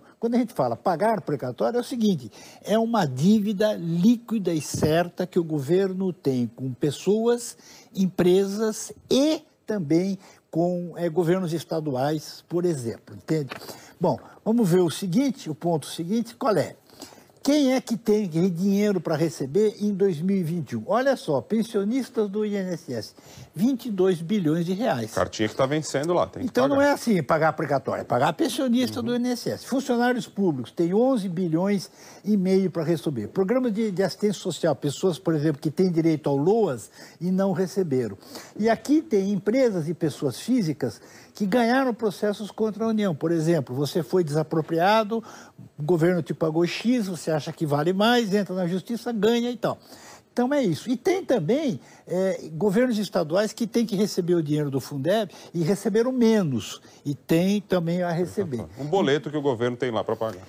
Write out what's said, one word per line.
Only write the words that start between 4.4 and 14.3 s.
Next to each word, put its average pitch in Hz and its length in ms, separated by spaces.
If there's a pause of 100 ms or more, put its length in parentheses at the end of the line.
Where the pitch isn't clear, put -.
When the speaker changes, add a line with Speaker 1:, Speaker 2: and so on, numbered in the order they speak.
Speaker 1:
e 156 80
certa 170 640
que - 140
o 170 40
governo 180 680
tem 127 320
com 131 260
pessoas, 220 880 (380)
empresas 196 1000 (160)
e 302 320 (240)
também 185 540 (320)
com, 175 440
é, 175 140
governos 175 420
estaduais, 151 960
por 170 160
exemplo, 127 520
entende? 147 340 (500)
Bom, 170 200 (260)